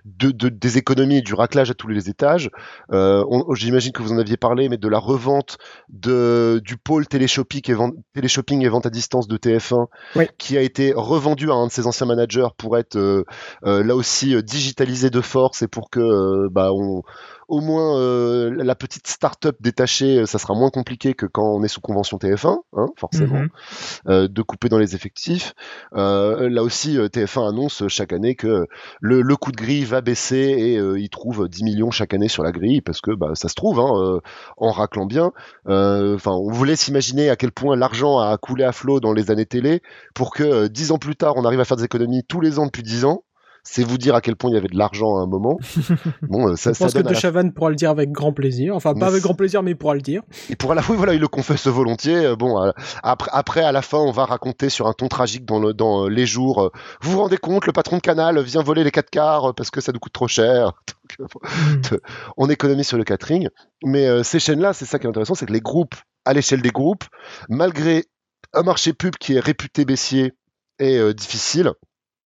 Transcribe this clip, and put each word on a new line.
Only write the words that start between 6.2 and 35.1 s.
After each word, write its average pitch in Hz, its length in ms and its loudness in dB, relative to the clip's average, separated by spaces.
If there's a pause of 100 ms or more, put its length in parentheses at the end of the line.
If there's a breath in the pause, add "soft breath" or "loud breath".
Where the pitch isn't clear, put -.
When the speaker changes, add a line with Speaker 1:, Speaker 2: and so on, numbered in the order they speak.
Speaker 1:
du 117 140 -12
pôle 151 300 0
téléshopping 135 600 -2
et 123 40 2
vente, 120 200 0 (200)
téléshopping 135 500 0
et 123 60 4
vente 117 160 0
à 120 40 0
distance 117 380 -2
de 110 80 -2
T 113 240 2
F - 140 -2
un, 120 140 2 (280 loud breath)
Speaker 2:
Oui. 160 120 2 (100)
Speaker 1:
qui 135 200 -2
a 135 40 4
été 135 340 0
revendu 147 560 0
à 131 40 4
un 120 120 2
de - 40 -6
ses 117 160 -4
anciens 120 200 -2
managers 120 400 0 (100)
pour 113 200 -2
être, 117 180 -4
euh, 98 300 2 (400 loud breath)
euh, 101 180 4
là 120 140 4
aussi, 131 380 0
euh, 110 60 2
digitalisé 127 680 -2
de 123 100 0
force 131 420 0
et 117 60 -2
pour - 220 -10
que, 123 100 -2
euh, 98 500 2
bah, 95 240 2
on, 98 280 -2 (480 loud breath)
au 147 120 0
moins, 156 380 0
euh, 120 540 0 (100)
la 127 120 0
petite - 320 -14
start-up - 520 -2
détachée, 127 600 2
euh, 113 80 4
ça 107 100 -4
sera - 160 -4
moins 127 160 0
compliqué 127 460 -4
que 104 100 -4
quand 104 180 -2 (120)
on 101 80 0
est 107 40 0
sous - 140 -8
convention 101 360 -4
T 98 200 0
F 139 80 -8
un, 330 140 2 (180)
hein, 110 80 0 (100)
forcément, 139 460 -2
Speaker 3:
Mhm. 156 80 -4 (580 loud breath)
Speaker 1:
euh, 95 220 4
de 104 120 -4
couper 110 280 -4
dans 110 80 4
les 98 180 2
effectifs. - 580 -6 (420 loud breath)
Euh, 101 540 0
là 120 120 0
aussi, 139 360 -2
euh, 107 100 0
T 107 180 -2
F - 140 -6
un 107 100 0
annonce 107 380 -4
chaque 95 260 -4
année 113 220 0
que 107 320 0 (340 loud breath)
le, 127 220 4
le 139 120 2
coup 135 160 -6
de 117 60 -12
grille 135 260 -2
va 127 180 0
baisser 123 360 -2
et, 123 400 2
euh, 98 220 -2
il 101 100 -6
trouve 107 400 -4
dix 90 140 -8
millions 110 260 0
chaque - 240 -2
année 104 140 0
sur - 160 -2
la 85 80 0
grille 110 300 0
parce - 200 -6
que, 107 140 -2
bah, 78 180 -4
ça 82 160 -6
se - 60 -8
trouve, 180 240 0
hein, 131 160 2
euh, 95 240 0 (380 loud breath)
en 110 140 0
raclant 101 360 -4
bien. 160 240 0 (360 loud breath)